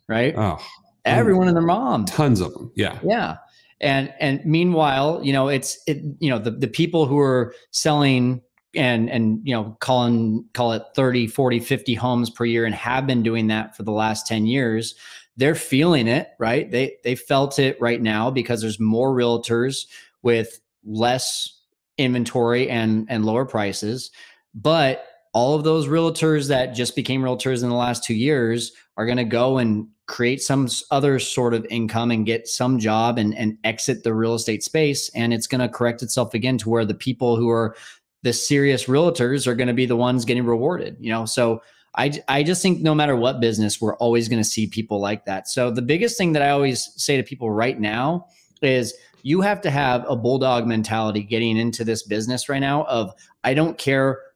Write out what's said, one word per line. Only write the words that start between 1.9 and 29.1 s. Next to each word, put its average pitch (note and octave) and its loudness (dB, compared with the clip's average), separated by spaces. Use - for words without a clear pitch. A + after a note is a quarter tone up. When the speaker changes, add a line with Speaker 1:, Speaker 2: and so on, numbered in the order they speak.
Speaker 2:
tons B2 2
of D#2+ -6
them. - -14
Yeah. G#2 -2
Speaker 1:
Yeah. E3 -2
And, C#3 0
and C#3+ -2
meanwhile, D#3 2
you C#3 0
know, C3+ 2
it's, C#3 -2
it, D3 -2
you D#3+ 0
know, B2 0
the, A2 -4
the B2+ -2
people E3 0
who C#3 2
are B2+ 2
selling C3 2
and, A#2+ 2
and, A2 0
you C3+ -2
know, G#2+ -4
calling, A#2+ 0
call A#2+ 0
it A2 -4
thirty, B2 2
forty, A#2+ 0
fifty B2 -2
homes A#2+ 0
per A#2+ -4
year A#2 2
and G#2+ -2
have C3 -4
been B2 2
doing A2+ 0
that A2 -2
for - -12
the G#2+ -4
last A2 -2
ten A2 0
years, A2+ 0
they're C#3+ 2
feeling D3 2
it, B2+ 0
right? A#2 0
They, B2 -2
they B2 -2
felt C#3 0
it C3+ 2
right A#2+ 0
now A2 0
because A#2+ -2
there's A2 -4
more A2+ 2
realtors A#2+ 0
with A2+ 0
less A#2 -4
inventory B2 0
and, A2+ 0
and A2 -2
lower A#2 0
prices. G#2+ -4
But C#3 0
all B2+ 2
of D3+ 0
those D#3+ 2
realtors D#3+ 2
that B2+ 0
just A#2 -4
became C3 -2
realtors B2+ -2
in B2 0
the A#2+ 0
last B2 -2
two A#2+ -2
years A#2 0
are A2 -4
gonna B2 0